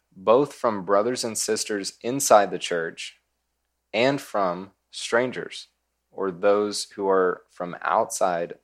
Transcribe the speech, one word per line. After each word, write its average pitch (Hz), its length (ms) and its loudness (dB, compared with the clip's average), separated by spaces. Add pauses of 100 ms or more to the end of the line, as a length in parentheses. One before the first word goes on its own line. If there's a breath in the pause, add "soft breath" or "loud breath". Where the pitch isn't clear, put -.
(120)
both 113 420 4
from 104 300 -2
brothers 107 400 0
and 110 120 -6
sisters 107 680 -4
inside 113 500 4
the 90 60 -4
church - 640 -8 (720)
and 135 280 2
from 95 520 -4 (200)
strangers, - 760 -4 (460)
or 95 180 -4
those 101 600 0
who 98 160 -4
are 92 420 2
from 87 300 -10
outside 87 840 -2